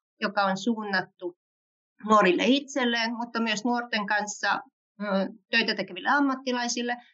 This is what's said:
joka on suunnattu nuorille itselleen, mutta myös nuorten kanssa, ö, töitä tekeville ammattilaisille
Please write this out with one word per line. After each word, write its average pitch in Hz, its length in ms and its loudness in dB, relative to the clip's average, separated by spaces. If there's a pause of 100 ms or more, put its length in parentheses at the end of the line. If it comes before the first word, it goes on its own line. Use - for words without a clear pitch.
(200)
joka 208 240 0
on 190 140 0
suunnattu 202 800 -4 (680)
nuorille 190 420 6
itselleen, 240 720 0
mutta 226 240 -6
myös 220 240 -2
nuorten 240 420 -2
kanssa, 208 540 -2 (400)
ö, 202 40 -6 (460)
töitä 226 240 2
tekeville 190 340 -6
ammattilaisille 247 880 0 (180)